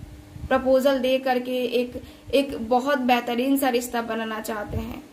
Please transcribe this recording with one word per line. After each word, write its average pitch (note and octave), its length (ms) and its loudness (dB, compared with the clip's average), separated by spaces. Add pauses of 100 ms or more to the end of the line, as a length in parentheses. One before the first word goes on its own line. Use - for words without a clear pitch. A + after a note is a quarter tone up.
(480)
प्रपोजल C4 520 4
दे C4 200 2
करके B3+ 440 0
एक, B3 380 -2 (320)
एक C#4 220 2 (140)
बहुत C4 300 2
बेहतरीन B3 580 2
सा C4+ 120 2
रिश्ता A#3+ 320 0
बनाना A3 400 -4
चाहते G#3+ 360 -6
हैं। A3+ 360 -8